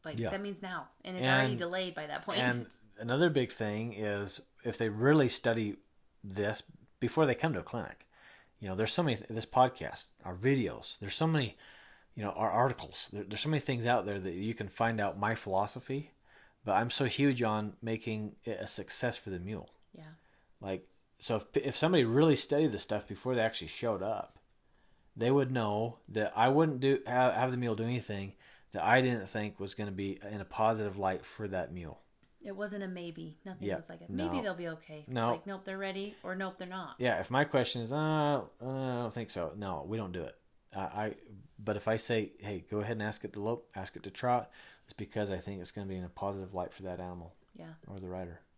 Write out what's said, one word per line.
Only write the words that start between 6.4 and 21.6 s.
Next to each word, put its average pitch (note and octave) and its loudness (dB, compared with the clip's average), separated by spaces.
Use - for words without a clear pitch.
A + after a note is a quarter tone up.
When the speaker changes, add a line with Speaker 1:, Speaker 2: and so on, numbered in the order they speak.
Speaker 2:
before D#3 4
they B2+ 4
come D#3 0
to F2+ -2
a - -6
clinic, - -8
you G#2 -8
know, F#2+ -2
there's G#2+ 0
so F3 2
many, B2 2
th-, - -14
this A2 -4
podcast, - 2
our F2+ -6
videos, A2+ 0
there's G2+ -6
so D#3+ 2
many, D3 2
you G#2+ -6
know, G#2 -2
our G#2 2
articles, A#2+ 2
there, G2+ -6
there's G2 -6
so D3+ -2
many D3+ 2
things A#2+ -2
out A#2+ 4
there G2+ -2
that F#2 -4
you G#2 -2
can G#2 -6
find A#2 2
out G2 0
my G#2+ 2
philosophy, G#2+ -2
but G#2 0
I'm A2+ 4
so C3+ 2
huge C3 4
on G#2+ 0
making A2 -4
it A2 -4
a G#2 -6
success - -4
for - -10
the F2+ -4
mule. F#2+ -8
Speaker 1:
Yeah. D#3+ -18
Speaker 2:
Like, F#2+ -4
so - 0
if, G2+ -2
if C#3 0